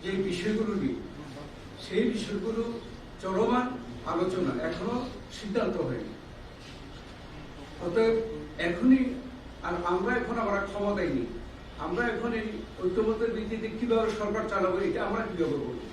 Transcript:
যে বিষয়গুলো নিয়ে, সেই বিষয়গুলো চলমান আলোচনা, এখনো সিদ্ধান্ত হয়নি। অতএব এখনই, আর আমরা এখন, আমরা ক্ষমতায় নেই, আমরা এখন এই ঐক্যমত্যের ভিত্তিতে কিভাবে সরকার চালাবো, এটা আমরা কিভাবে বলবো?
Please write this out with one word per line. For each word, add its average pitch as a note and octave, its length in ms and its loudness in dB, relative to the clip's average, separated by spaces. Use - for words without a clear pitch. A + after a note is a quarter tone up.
যে F#3 80 -2
বিষয়গুলো G#3+ 520 2
নিয়ে, C3 180 0
সেই A3 280 4
বিষয়গুলো A3 500 -2
চলমান G3+ 420 4
আলোচনা, F3+ 400 2
এখনো F#3 260 -2
সিদ্ধান্ত G#3 380 0
হয়নি। A2 240 -4
অতএব A3+ 300 6
এখনই, C4 360 8
আর F3 80 0
আমরা F#3+ 200 2
এখন, A3+ 220 -2
আমরা G3+ 160 2
ক্ষমতায় G3+ 460 0
নেই, A#2+ 120 0
আমরা F3+ 180 0
এখন A3+ 180 -2
এই G#3+ 60 -4
ঐক্যমত্যের G#3+ 540 2
ভিত্তিতে G#3+ 320 -2
কিভাবে A3+ 320 4
সরকার G#3+ 320 0
চালাবো, F#3 260 4
এটা D#3 200 0
আমরা A3 220 0
কিভাবে D#3+ 360 2
বলবো? A#2+ 280 -6